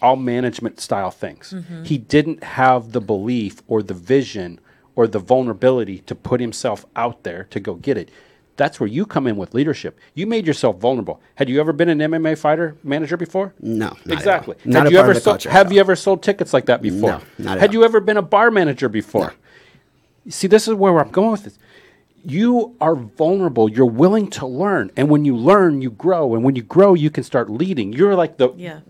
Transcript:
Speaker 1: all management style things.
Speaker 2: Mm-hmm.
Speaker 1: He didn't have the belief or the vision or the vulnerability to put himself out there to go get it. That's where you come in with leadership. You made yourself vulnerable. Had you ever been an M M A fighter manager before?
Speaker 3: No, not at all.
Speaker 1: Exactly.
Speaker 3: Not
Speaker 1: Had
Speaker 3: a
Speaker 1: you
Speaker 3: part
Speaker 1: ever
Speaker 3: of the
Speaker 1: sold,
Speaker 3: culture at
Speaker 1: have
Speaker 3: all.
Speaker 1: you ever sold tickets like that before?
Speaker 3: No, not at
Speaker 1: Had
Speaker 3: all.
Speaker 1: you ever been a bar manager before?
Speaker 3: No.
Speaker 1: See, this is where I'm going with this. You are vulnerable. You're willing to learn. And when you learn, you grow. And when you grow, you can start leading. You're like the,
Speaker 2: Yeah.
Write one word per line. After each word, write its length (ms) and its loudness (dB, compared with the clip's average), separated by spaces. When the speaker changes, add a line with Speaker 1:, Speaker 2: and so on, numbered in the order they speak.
Speaker 1:
all 140 4
management 640 -4
style 300 -6
things. 460 -14
Speaker 2:
Mm-hmm. 280 -16
Speaker 1:
He 140 -4
didn't 460 -2
have 480 0
the 80 -2
belief 680 -4
or 140 -2
the 120 -10
vision 640 -4
or 100 4
the 140 -2
vulnerability 800 0
to 140 -12
put 260 -4
himself 440 -6
out 260 -6
there 280 -12
to 100 -8
go 140 -8
get 220 -4
it. 140 -10
That's 240 -4
where 80 -4
you 180 -4
come 220 -2
in 80 -4
with 180 -10
leadership. 420 -4
You 120 -6
made 180 -2
yourself 360 0
vulnerable. 400 -2
Had 120 -2
you 120 0
ever 120 0
been 160 0
an 140 0
M 120 -2
M 120 -2
A 80 0
fighter 480 0
manager 340 -4
before? 440 -6
Speaker 3:
No, 300 -4
not 100 -18
at 100 -10
all. 80 -2
Speaker 1:
Exactly. 460 -2
Speaker 3:
Not 140 2
Speaker 1:
Had 100 4
Speaker 3:
a 20 2
Speaker 1:
you 60 6
Speaker 3:
part 80 8
Speaker 1:
ever 80 6
Speaker 3:
of 20 6
the 60 0
Speaker 1:
sold, 140 2
Speaker 3:
culture 160 -10
at 20 -6
Speaker 1:
have 160 6
Speaker 3:
all. 60 -2
Speaker 1:
you 60 8
ever 140 4
sold 300 -2
tickets 280 -2
like 140 2
that 160 2
before? 280 -2
Speaker 3:
No, 100 -6
not 200 -6
at 20 2
Speaker 1:
Had 100 4
Speaker 3:
all. 40 -4
Speaker 1:
you 100 6
ever 160 4
been 160 0
a 60 0
bar 280 2
manager 380 0
before? 380 -4
Speaker 3:
No. 40 -18
Speaker 1:
See, 180 -4
this 180 6
is 80 0
where 240 4
I'm 120 0
going 200 2
with 140 -6
this. 140 -20
You 560 0
are 160 0
vulnerable. 720 0
You're 160 2
willing 440 2
to 160 -10
learn. 500 -2
And 120 0
when 160 4
you 120 0
learn, 440 4
you 100 -6
grow. 440 0
And 100 0
when 120 2
you 60 -6
grow, 320 4
you 160 2
can 120 -8
start 260 -2
leading. 440 -4
You're 240 2
like 220 0
the, 180 2
Speaker 2:
Yeah. 340 -16